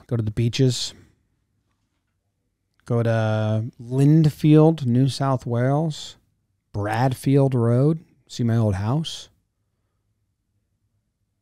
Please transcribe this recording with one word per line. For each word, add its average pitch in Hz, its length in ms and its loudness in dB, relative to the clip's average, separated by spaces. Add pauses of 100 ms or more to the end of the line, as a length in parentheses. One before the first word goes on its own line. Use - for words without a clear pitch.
Go 120 120 -6
to 113 40 -2
the 107 80 -4
beaches. 120 600 -2 (1900)
Go 117 180 -2
to 110 640 -2 (160)
Lindfield, 151 1040 4
New 123 240 2
South 135 380 -4
Wales. 139 720 -4 (580)
Bradfield 131 800 0
Road. 127 500 0 (220)
See - 180 -8
my 117 140 0
old 107 160 0
house. 117 560 -6 (2000)